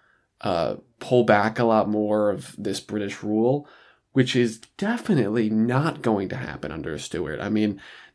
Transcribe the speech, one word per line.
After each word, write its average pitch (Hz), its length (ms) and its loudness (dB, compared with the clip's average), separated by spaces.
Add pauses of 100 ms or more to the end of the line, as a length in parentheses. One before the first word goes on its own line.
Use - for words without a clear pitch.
(400)
uh, 85 360 0 (240)
pull 123 240 4
back 107 340 4
a 120 60 2
lot 110 240 4
more 107 420 2
of - 260 -8
this 98 240 -6
British 104 440 -6
rule, 117 440 2 (440)
which 131 240 2
is 117 220 2 (180)
definitely 120 720 0
not 123 500 0
going 98 280 0
to 82 80 -6
happen 76 340 -10
under 80 240 -8
a 76 40 -8
Stuart. 76 420 -8
I 101 80 -6
mean, 104 320 0 (340)